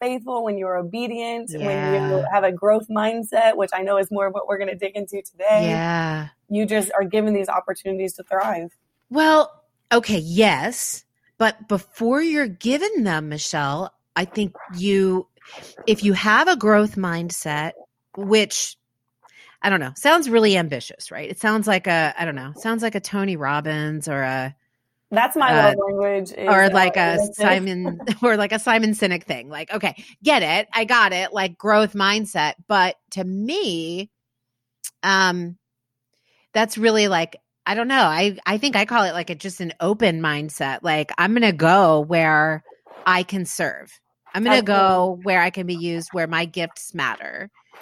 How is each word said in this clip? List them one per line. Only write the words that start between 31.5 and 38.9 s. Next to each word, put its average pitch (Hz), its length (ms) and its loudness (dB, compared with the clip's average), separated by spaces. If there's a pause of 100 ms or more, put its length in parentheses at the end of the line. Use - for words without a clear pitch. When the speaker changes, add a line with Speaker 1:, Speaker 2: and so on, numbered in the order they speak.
Speaker 2:
growth 214 340 2
mindset. 196 600 0 (140)
But 185 280 2 (160)
to 190 120 -6
me, 190 840 -4 (920)
um, 180 540 2 (960)
that's 220 260 0
really, 214 280 4
like, 165 300 0 (280)
I 190 100 -2
don't 233 120 -2
know. 269 160 2
I, 180 420 2
I 196 120 0
think 254 180 -2
I 202 100 2
call 233 180 2